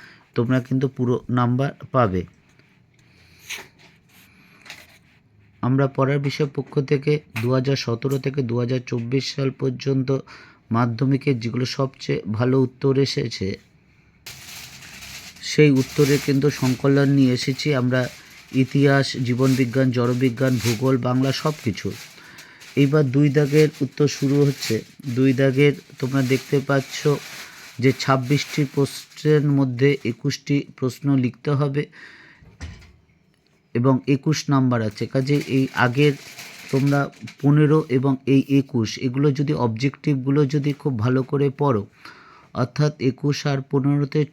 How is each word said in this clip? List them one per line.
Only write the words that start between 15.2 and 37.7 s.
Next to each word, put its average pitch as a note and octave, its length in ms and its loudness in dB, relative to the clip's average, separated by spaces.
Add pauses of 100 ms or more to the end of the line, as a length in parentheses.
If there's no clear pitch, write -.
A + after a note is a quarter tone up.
সেই D3+ 280 4
উত্তরের C3+ 480 2
কিন্তু C#3 320 0
সংকলন C3+ 580 2
নিয়ে C3+ 240 4
এসেছি C3 420 -4
আমরা, B2+ 260 0 (540)
ইতিহাস, C#3 500 4 (160)
জীবনবিজ্ঞান, C3 680 2
জড়বিজ্ঞান, B2 680 0
ভূগোল, A#2+ 400 0
বাংলা, B2 340 0
সব D3+ 300 -4
কিছু। G#2 280 -6 (840)
এইবার C#3+ 360 4
দুই D3 180 4
দাগের D3 400 4 (120)
উত্তর C#3+ 260 0
শুরু C#3 320 -2
হচ্ছে। C#3 360 0 (380)
দুই C3 200 4
দাগের C3+ 400 4 (240)
তোমরা C#3 260 -2
দেখতে B2+ 360 0
পাচ্ছ C3+ 400 -2 (800)
যে B2+ 200 4
ছাব্বিশটি C3+ 680 0
প্রশ্নের C#3+ 840 0
মধ্যে C3+ 380 2 (160)
একুশটি C#3 500 -4 (200)
প্রশ্ন C3 320 -4 (100)
লিখতে B2+ 340 -2
হবে C#3+ 320 -2 (1900)
এবং B2 180 4 (140)
একুশ C#3+ 300 0 (120)
নাম্বার C3 320 2
আছে। A2 260 -4
কাজে C3+ 280 0 (140)
এই C3 160 2 (100)
আগের C3 380 2 (560)
তোমরা C#3+ 300 2 (380)
পনেরো D3 420 4 (100)